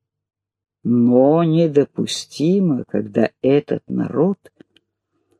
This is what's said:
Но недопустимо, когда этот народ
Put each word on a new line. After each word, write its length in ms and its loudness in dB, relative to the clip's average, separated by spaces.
Но 600 2
недопустимо, 1400 -2
когда 460 -2
этот 460 -2
народ 500 -4